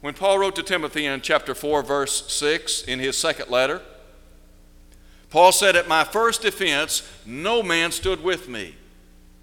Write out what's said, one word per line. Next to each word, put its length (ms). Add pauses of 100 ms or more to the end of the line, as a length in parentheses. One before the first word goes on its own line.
When 140
Paul 240
wrote 180
to 60
Timothy 440
in 160
chapter 320
four, 280
verse 500
six, 500
in 180
his 180
second 320
letter, 320 (1500)
Paul 200
said, 260
"At 120
my 160
first 380
defense, 600 (220)
no 380
man 280
stood 320
with 260
me, 280 (680)